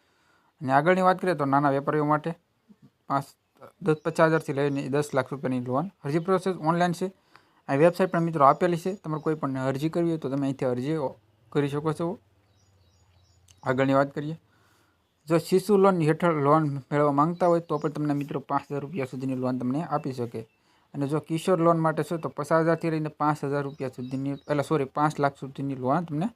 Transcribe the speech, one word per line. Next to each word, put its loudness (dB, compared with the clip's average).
અને -4
આગળની 4
વાત 4
કરીએ 0
તો -2
નાના 4
વેપારીઓ 0
માટે 0
પાંચ, -2
દસ, 0
પચાસ 4
હજારથી 0
લઈને -2
દસ -2
લાખ 0
રૂપિયાની -6
લોન -4
અરજી -2
પ્રોસેસ -2
ઓનલાઈન 0
છે. -6
આ 0
વેબસાઇટ 4
પણ 0
મિત્રો 4
આપેલી 4
છે, -6
તમારે -8
કોઈ -2
પણ -4
અરજી -2
કરવી 0
હોય -2
તો -8
તમે -2
અહીંથી -4
અરજી -2
કરી -2
શકો -4
છો. -6
આગળની 2
વાત 2
કરીએ, -8
જો 4
શિશુ 2
લોન 6
હેઠળ 2
લોન 6
મેળવવા 2
માંગતા 2
હોય 4
તો -4
પણ -4
તમને -2
મિત્રો -6
પાંચ -4
હજાર -6
રૂપિયા -8
સુધીની -6
લોન -2
તમને -2
આપી -4
શકે. -8
અને -4
જો -2
કિશોર 0
લોન 6
માટે 0
છે -6
તો -8
પચાસ 0
હજારથી 0
લઈને -4
પાંચ -2
હજાર -2
રૂપિયા -8
સુધીની, -6
એટલે -2
સોરી, 0
પાંચ -2
લાખ 0
સુધીની -8
લોન 0
તમને -4